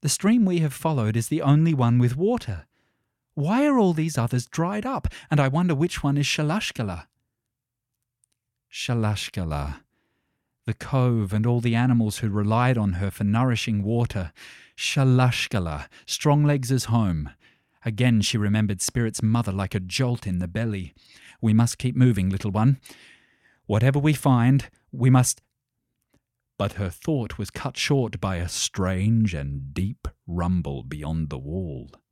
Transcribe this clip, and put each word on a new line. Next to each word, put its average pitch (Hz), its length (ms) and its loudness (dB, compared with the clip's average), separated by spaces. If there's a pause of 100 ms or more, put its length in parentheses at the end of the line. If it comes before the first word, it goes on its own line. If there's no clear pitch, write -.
The 151 80 -2
stream 220 360 4
we 180 140 2
have 151 140 0
followed 117 420 0
is 117 140 0
the 156 120 0
only 156 320 6
one 123 260 4
with 123 180 2
water. 170 500 -2 (680)
Why 202 320 0
are 285 120 4
all 190 160 4
these 156 240 -2
others 120 280 0
dried 202 400 -4
up? 254 220 -4 (220)
And 147 100 2
I 139 80 4
wonder 165 260 2
which 151 300 -2
one 143 140 0
is 143 80 0
Shalashkala." 143 800 -4 (1600)
Shalashkala. 90 1120 -4 (840)
The 110 80 -4
cove 117 600 0
and 107 120 0
all 120 160 2
the 117 140 0
animals 117 440 2
who 113 100 -2
relied 110 480 2
on 101 160 0
her 92 160 -2
for - 140 -6
nourishing 110 600 0
water. 110 500 -2 (420)
Shalashkala, 123 1120 0 (180)
Stronglegs' 143 800 0
home. 95 460 0 (520)
Again 117 380 2
she 101 160 -2
remembered 104 440 0
Spirit's 113 420 -4
mother 110 280 0
like 95 240 -4
a 101 40 0
jolt 120 480 -4
in 90 120 -2
the 90 80 -4
belly. 98 460 -6 (460)
"We 110 140 2
must 113 240 4
keep 127 180 -4
moving, 107 340 4
little 95 220 -4
one. 117 300 2 (840)
Whatever 123 340 2
we 151 140 2
find, 127 560 2 (220)
we 127 180 2
must," 127 320 4 (1160)
but 101 160 -2
her 101 160 -4
thought 131 480 -4
was 101 140 -8
cut - 260 -10
short 127 420 -2
by 95 180 -4
a 87 120 -4
strange 95 880 0
and 69 400 -8
deep 98 320 -6 (180)
rumble 85 560 -2
beyond 76 480 -6
the 71 80 -8
wall. 73 540 -10 (200)